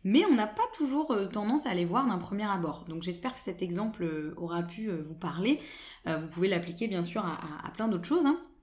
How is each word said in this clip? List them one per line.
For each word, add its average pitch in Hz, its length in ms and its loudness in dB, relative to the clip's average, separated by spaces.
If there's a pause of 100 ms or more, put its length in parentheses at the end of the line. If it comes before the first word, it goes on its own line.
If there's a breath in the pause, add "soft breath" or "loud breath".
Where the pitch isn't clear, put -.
mais 262 220 8
on 320 80 8
n'a 214 140 4
pas 480 180 2 (100)
toujours, 294 360 0
euh, 196 120 2
tendance 220 400 0
à 233 80 -2
les 175 140 2
voir 240 200 2
d'un 190 120 2
premier 202 260 -4
abord. 175 460 -2
Donc 165 120 -6
j'espère 175 300 -4
que - 80 -14
cet 185 220 -6
exemple, 185 400 -2
euh, 156 340 -4
aura 170 280 -4
pu, 220 260 -6
euh, 165 100 -2
vous 156 140 -10
parler. 180 460 0 (460 loud breath)
Euh, 160 120 0
vous 160 100 -6
pouvez 175 200 2
l'appliquer, 180 400 0
bien 175 160 0
sûr, 196 200 -4
à, 165 120 -2
à, - 320 -10
à - 20 -6
plein 220 180 -2
d'autres 185 160 0
choses, 320 220 4
hein. 311 120 4 (240)